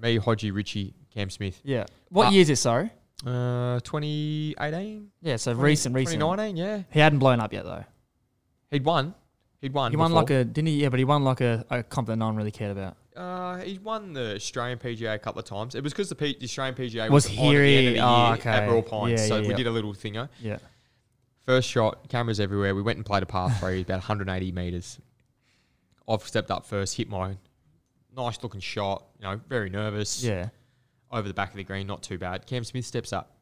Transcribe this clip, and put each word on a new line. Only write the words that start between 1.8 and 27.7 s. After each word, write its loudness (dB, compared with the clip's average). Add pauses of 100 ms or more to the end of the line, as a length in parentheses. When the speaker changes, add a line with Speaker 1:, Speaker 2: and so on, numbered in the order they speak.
Speaker 2:
What 6
Speaker 1:
But 6
Speaker 2:
year 10
is 6
it, 4
sorry? 0 (340)
Speaker 1:
Uh, -2
twenty -4
eighteen? -8 (120)
Speaker 2:
Yeah, -2
so -2
Speaker 1:
Twenty, 0
Speaker 2:
recent, 4
recent. 0
Speaker 1:
twenty 0
nineteen, -4
yeah. -4
Speaker 2:
He 2
hadn't 8
blown 6
up -2
yet, -8
though. -10 (840)
Speaker 1:
He'd 0
won. 0 (480)
He'd -6
won 0
Speaker 2:
He 0
won, 4
Speaker 1:
before. 6
Speaker 2:
like, 0
a, 4
didn't -2
he? 2
Yeah, 4
but 2
he 4
won, 4
like, 2
a, 2
a -2
comp -4
that -2
no 0
one -2
really -2
cared -6
about. -8 (200)
Speaker 1:
Uh, -8
he -10
won -8
the -4
Australian -6
P -6
G -6
A 0
a -4
couple -8
of -10
times. -8
It -6
was -4
'cause -4
the -6
P-, -2
the -12
Australian -6
P -6
G -6
A -2
Speaker 2:
Was 8
Speaker 1:
was -6
on 4
at 6
the -
end 6
of 8
Speaker 2:
here, 6
Speaker 1:
the 2
Speaker 2:
oh, 8
Speaker 1:
year 6
Speaker 2:
okay. -4
Speaker 1:
at 2
Royal 4
Pines, 0
Speaker 2:
Yeah, 4
Speaker 1:
so 2
Speaker 2:
yeah, 0
Speaker 1:
we 0
Speaker 2:
yeah. 0
Speaker 1:
did 0
a -2
little -2
thingo. -8 (140)
Speaker 2:
Yeah. -6 (880)
Speaker 1:
First 2
shot, 0
cameras 0
everywhere. 2
We -2
went 0
and -8
played 0
a -6
par -2
three, -2
about -4
a -10
hundred -4
eighty -4
metres. -8 (1080)
I've 0
stepped -2
up -4
first, -4
hit -2
my -6 (800)